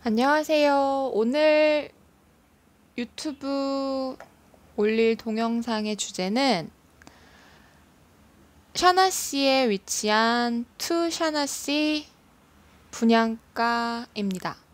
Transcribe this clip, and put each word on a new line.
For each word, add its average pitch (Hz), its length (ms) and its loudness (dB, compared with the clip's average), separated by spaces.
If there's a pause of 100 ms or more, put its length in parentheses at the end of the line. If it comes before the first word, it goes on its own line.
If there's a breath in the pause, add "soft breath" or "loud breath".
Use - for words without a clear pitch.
안녕하세요. 277 1080 2
오늘 302 760 2 (1040)
유튜브 269 1200 -6 (580)
올릴 226 440 2
동영상의 226 800 -4
주제는 202 760 -2 (2000 loud breath)
샤나시에 277 960 2
위치한 233 960 0 (140)
투 339 320 -2
샤나시 302 960 -2 (840)
분양가입니다. 226 1700 -2 (180)